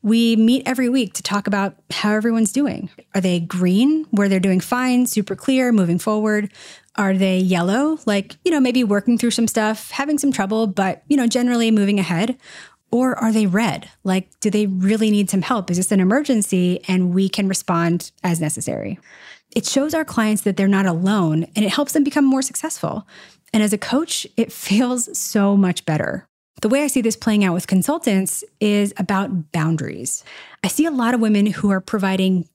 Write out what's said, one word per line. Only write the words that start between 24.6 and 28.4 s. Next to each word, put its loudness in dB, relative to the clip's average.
so 2
much 2
better. -4
The 0
way 2
I 0
see 0
this 0
playing 2
out 0
with -4
consultants 0